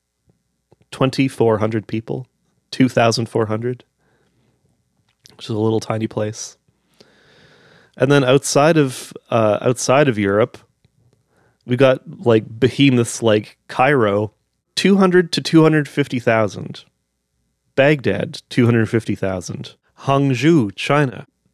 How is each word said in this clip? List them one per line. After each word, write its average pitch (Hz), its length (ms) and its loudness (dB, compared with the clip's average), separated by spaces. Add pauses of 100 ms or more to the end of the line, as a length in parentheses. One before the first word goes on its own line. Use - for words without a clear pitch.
(920)
twenty-four 131 680 -2
hundred 110 280 -4
people, 131 400 -10 (460)
two 127 160 2
thousand 117 400 0
four 113 180 -4
hundred. 113 380 -8 (1600)
Which - 80 -14
is 113 60 -6
a - 20 -4
little 110 220 0
tiny 110 260 -6
place. - 500 -10 (1400)
And 131 160 2
then 143 100 4
outside 143 540 2
of, 135 360 -2 (160)
uh, 110 320 2
outside 131 460 2
of 120 100 0
Europe, 104 400 0 (1080)
we 123 80 -4
got, 131 260 2 (240)
like, 113 200 4 (160)
behemoths 127 640 0
like 107 420 0
Cairo, 110 680 0 (420)
two 190 220 2
hundred 180 340 2
to - 80 -4
two 160 240 4
hundred 156 240 2
fifty 131 320 -4
thousand. - 640 -2 (880)
Baghdad, 131 680 0 (100)
two 123 160 2
hundred 113 220 2
fifty 107 280 -2
thousand. - 580 -8 (280)
Hangzhou, 139 760 0
China, 139 500 -2 (280)